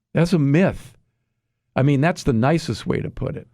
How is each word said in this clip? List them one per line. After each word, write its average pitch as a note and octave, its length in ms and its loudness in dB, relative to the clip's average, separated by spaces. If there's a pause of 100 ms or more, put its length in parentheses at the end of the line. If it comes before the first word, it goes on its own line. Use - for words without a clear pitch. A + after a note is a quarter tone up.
(140)
That's E3 200 2
a F#3 60 4
myth. D3 580 0 (760)
I - 60 0
mean, C#3 200 2
that's F3 220 0
the D3 100 0
nicest B2 520 -2
way - 160 -2
to - 80 -6
put - 260 -8
it. - 180 -14